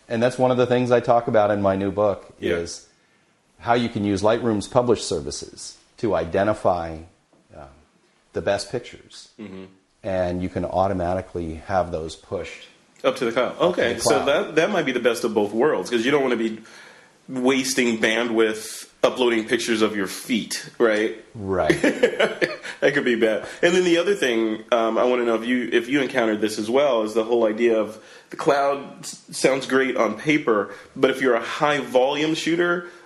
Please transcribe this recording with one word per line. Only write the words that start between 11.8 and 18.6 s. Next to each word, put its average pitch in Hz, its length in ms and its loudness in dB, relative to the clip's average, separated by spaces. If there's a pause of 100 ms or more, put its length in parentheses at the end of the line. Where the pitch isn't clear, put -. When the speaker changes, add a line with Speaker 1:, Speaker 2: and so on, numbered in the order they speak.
Speaker 1:
those 82 240 -6
pushed - 540 -12 (340)
Speaker 2:
Up 131 140 0
to - 80 -4
the 113 80 0
cloud. 117 200 0
Speaker 1:
up - 60 -12
to 139 80 0
Speaker 2:
Okay, 175 280 0
Speaker 1:
the 113 60 -8
Speaker 2:
so 147 100 2 (120)
Speaker 1:
cloud. - 40 -4
Speaker 2:
that, 165 300 0
that 170 140 4
might 175 160 -2
be 127 60 0
the 123 80 -2
best 117 240 0
of 110 100 -2
both 104 180 0
worlds, 113 380 0
'cause 117 140 0
you 127 60 0
don't 143 120 2
wanna 123 140 0
be 110 220 -2 (680)
wasting 127 720 0
bandwidth 110 880 0 (140)